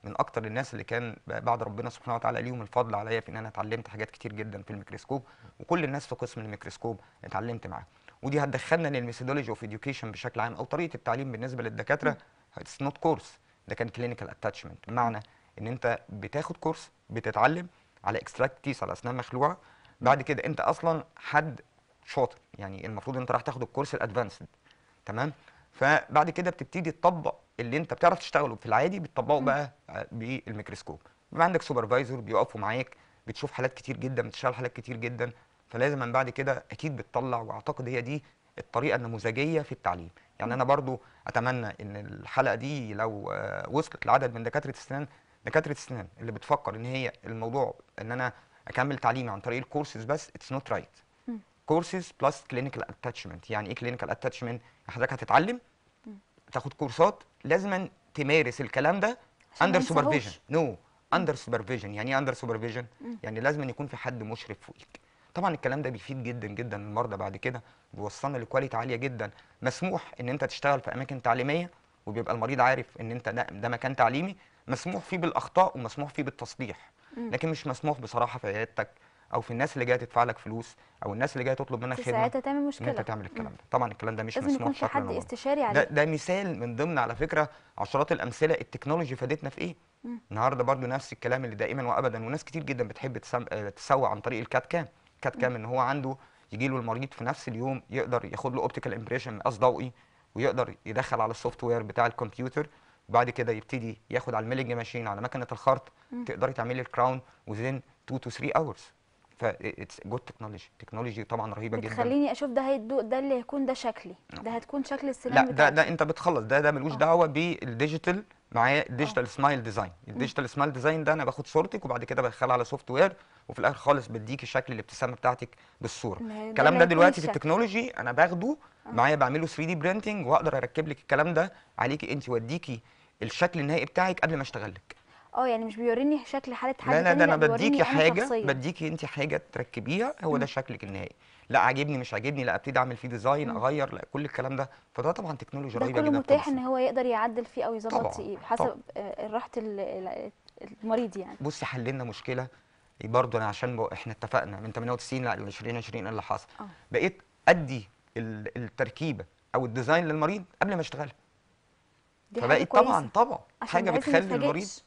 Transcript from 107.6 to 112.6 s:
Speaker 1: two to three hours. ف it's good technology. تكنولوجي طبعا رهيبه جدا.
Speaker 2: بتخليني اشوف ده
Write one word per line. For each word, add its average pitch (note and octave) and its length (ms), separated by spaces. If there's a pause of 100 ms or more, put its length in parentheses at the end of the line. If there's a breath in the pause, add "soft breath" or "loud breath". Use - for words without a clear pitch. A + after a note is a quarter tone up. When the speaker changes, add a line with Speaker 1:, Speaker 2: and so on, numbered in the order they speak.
Speaker 1:
two C3 60
to B2 160
three - 240
hours. D3+ 220 (580)
ف A#2+ 80 (180)
it's - 480
good A#2+ 80 (120)
technology. G#2+ 300 (180)
تكنولوجي A2+ 440
طبعا A2 300
رهيبه A2+ 240
جدا. A2+ 100
Speaker 2:
بتخليني B3 440
اشوف C4+ 180
ده B3+ 120